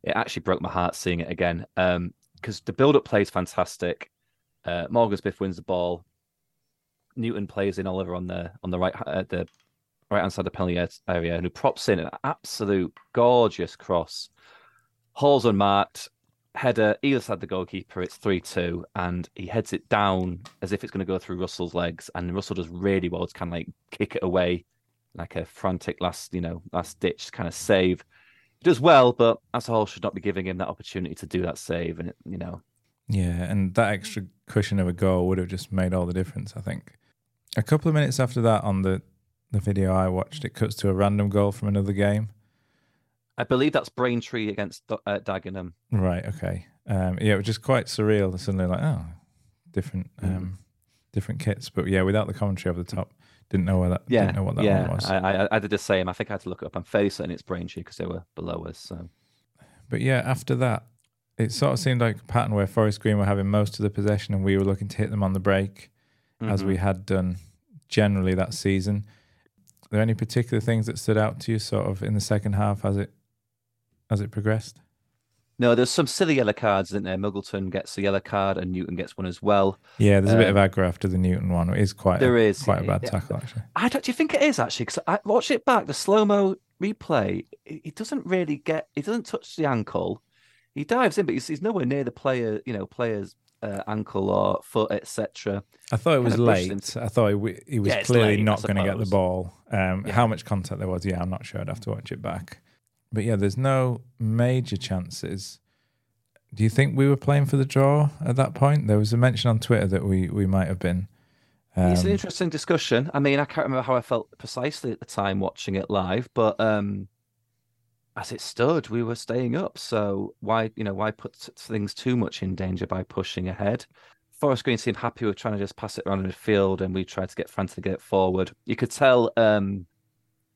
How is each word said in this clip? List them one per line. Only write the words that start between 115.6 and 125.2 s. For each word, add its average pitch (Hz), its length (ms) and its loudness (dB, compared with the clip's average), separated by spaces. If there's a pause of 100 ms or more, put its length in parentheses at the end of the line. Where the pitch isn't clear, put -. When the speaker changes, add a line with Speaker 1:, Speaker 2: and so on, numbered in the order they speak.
Speaker 1:
it 95 160 -4
live, 98 440 0
but, 110 260 2
um, 101 480 0 (1080)
as 113 160 -12
it 117 80 -12
stood, 143 480 0
we 117 140 -2
were 117 120 -4
staying 120 420 -4
up. - 220 -6
So 101 640 -2
why, 113 360 0
you 110 80 -6
know, 98 100 -4
why 107 160 -2
put - 300 -12
t-, - 160 -18
things 107 380 -6
too 127 220 -2
much - 260 -4
in 92 120 -4
danger 92 320 -4
by 92 180 -4
pushing 92 440 -6
ahead? 101 380 -4 (460)
Forest 135 320 0
Green 117 140 0
seemed 110 180 -2
happy - 300 -4